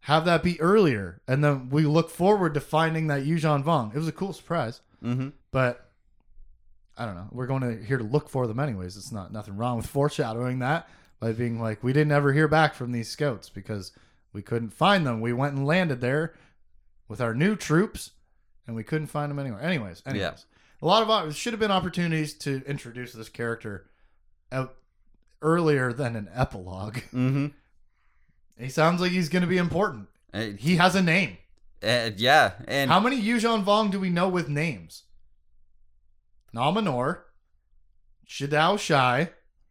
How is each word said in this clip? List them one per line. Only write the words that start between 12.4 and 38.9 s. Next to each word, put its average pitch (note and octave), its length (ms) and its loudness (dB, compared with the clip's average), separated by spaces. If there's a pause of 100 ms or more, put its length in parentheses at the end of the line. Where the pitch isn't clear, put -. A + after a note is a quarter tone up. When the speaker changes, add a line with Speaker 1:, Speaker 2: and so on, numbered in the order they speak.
Speaker 1:
back D#3 260 4
from B2 200 -6
these A#2 160 -4
scouts C3 400 -4
because G2 420 -10 (420)
we G#2 80 -10
couldn't A#2 320 -4
find F#3 320 4
them. A2+ 160 -2
We A#2+ 120 -2
went C#3 200 -2
and C#3 140 -2
landed D#3 340 0
there C#3+ 320 -2 (720)
with A2+ 140 -8
our A#2 140 -2
new F#3 200 2
troops, - 560 0 (540)
and A#2 100 -10
we A2 80 -8
couldn't D#3 240 -4
find C#3+ 220 -6
them C#3+ 100 -8
anywhere." A#2+ 220 -8
Anyways, B2+ 460 -4
anyways. G2 380 -6 (360)
Speaker 2:
Yeah. - 0 -
Speaker 1:
A - 60 -4
lot G#3+ 160 4
of G#3+ 80 -2
op-, F3 220 0
should A3+ 200 -6
have G#3+ 60 -8
been G#3+ 120 2
opportunities E3 680 0
to C3+ 260 -6
introduce B2 480 -10
this A2 160 -14
character A2+ 560 -8 (680)
out C3 260 -6 (680)
earlier D3+ 500 2
than A#2+ 220 -4
an G#2 180 -8
epilogue. G#2 720 -6
<laughs> - 80 -20
Speaker 2:
Mm-hmm. C3+ 340 0 (1120)
Speaker 1:
He B2+ 100 -10
sounds E3+ 320 2
like F3+ 100 0
he's F3+ 180 0
gonna F3+ 180 2
be F#3 100 2
important. E3 500 -2 (240)
Speaker 2:
Uh, G#2+ 180 -6 (100)
Speaker 1:
He D#3 160 4
has F3 180 6
a F#3+ 80 4
name. E3 360 2 (440)
Speaker 2:
uh, A#2 340 0
yeah, B2 360 6 (160)
and C#3 240 0
Speaker 1:
How F3 80 6
many B3+ 200 0
Yuuzhan A3+ 460 2
Vong G#3 240 4
do G3 100 -2
we F#3+ 120 0
know F3 180 2
with F3+ 200 -2
names? C#3+ 520 -4 (1500)
Nom C3+ 220 0
Anor, D#3+ 440 0 (1080)
Shadao D3+ 520 0
Shai, C#3 520 2 (400)